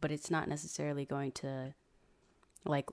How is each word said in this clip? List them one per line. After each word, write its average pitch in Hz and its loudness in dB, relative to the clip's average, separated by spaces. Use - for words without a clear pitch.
but 151 2
it's 147 -2
not 160 2
necessarily 147 -2
going 139 0
to, 135 -4
like, 143 4